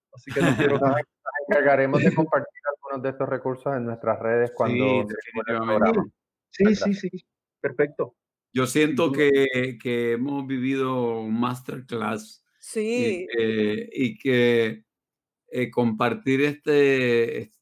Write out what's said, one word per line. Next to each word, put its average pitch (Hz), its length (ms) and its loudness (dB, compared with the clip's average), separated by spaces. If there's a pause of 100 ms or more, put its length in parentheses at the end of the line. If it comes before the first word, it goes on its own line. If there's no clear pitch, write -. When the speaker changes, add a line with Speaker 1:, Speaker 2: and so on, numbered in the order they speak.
(140)
Speaker 1:
Así - 160 -20
que 143 120 -2
no 135 140 4
quiero 143 220 2
Speaker 2:
<laughs> - 0 -
Nos 135 160 2 (540)
encargaremos 139 540 4
de 190 120 4
compartir 151 460 -2 (160)
algunos 139 260 -8
de 135 80 -2
estos 135 180 -4
recursos 131 460 -4
en 120 120 -4
nuestras 113 340 -2
redes 117 340 2
cuando 120 200 0
Speaker 3:
Sí, 123 60 0
Speaker 2:
termine 127 200 2
el 107 80 -4
Speaker 3:
definitivamente. 113 680 -4
Speaker 2:
programa. 113 320 2 (400)
Speaker 1:
Sí, 196 140 0
Speaker 2:
Gracias. 202 340 2
Speaker 1:
sí, 185 100 -6
sí. 185 160 -10 (360)
Perfecto. 147 540 -4 (380)
Speaker 3:
Yo 127 140 0
siento 147 380 2
Speaker 1:
Sin 139 100 0
duda. 143 160 4 (220)
Speaker 3:
que, 127 260 -2
que 120 340 -2
hemos 135 340 -4
vivido 131 760 -2
un 110 200 -2
masterclass 123 1040 -6 (160)
Speaker 4:
Sí. 220 640 -4
Speaker 3:
y - 20 -12
que, 107 680 -2
y 120 260 -4
que, 120 640 2 (640)
eh, 123 220 -4
compartir 117 720 0
este, 135 1080 2 (120)